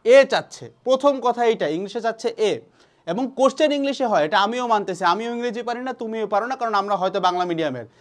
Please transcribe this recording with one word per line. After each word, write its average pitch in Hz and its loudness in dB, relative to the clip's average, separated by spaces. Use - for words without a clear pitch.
এ 254 8
চাচ্ছে। 156 -6
প্রথম 262 2
কথা 240 0
এইটা, 214 2
ইংলিশে 190 -6
চাচ্ছে 226 -4
এ। 190 0
এবং 226 -4
কোশ্চেন 269 2
ইংলিশে 277 -2
হয়, 180 2
এটা 190 2
আমিও 240 0
মানতেছি। 196 0
আমিও 220 0
ইংরেজি 240 -6
পারি 233 -6
না, 254 -6
তুমিও 220 -6
পারো 202 0
না, 254 -6
কারণ 233 -4
আমরা 202 0
হয়তো 185 -2
বাংলা 180 0
মিডিয়ামের। 156 -4